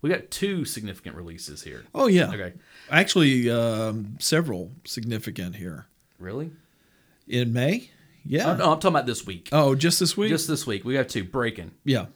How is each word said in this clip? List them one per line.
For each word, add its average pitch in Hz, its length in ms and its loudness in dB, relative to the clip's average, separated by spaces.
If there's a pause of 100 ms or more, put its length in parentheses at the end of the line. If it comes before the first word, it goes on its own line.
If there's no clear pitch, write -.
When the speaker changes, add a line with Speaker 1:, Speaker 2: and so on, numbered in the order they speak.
Speaker 1:
We 147 80 0
got 175 200 -2
two 196 360 -2
significant - 500 -10
releases 82 480 -14
here. 65 220 -16 (100)
Speaker 2:
Oh, 269 120 4
yeah. 180 200 6
Speaker 1:
Okay. 92 260 -6 (380)
Speaker 2:
Actually, 147 580 4
um, 110 720 0
several 117 520 0 (140)
significant 110 720 -6
here. 87 320 -12 (320)
Speaker 1:
Really? 123 320 -8 (760)
Speaker 2:
In 120 240 0
May? 147 360 0 (360)
Yeah. 156 260 2
Speaker 1:
Oh, 180 40 2
no, - 160 0
I'm 156 80 4
talking 190 100 4
about 143 160 2
this 120 200 -4
week. 92 260 -10
Speaker 2:
Oh, 143 240 6
just 160 240 2
this 180 160 2
week? 208 140 0
Speaker 1:
Just 160 180 0
this 151 200 -2
week. 101 180 -4
We 127 80 -2
got 131 160 2
two. 104 160 -2
Breaking. 107 460 -4 (120)
Speaker 2:
Yeah, 127 180 2
Speaker 1:
Okay. - 140 -10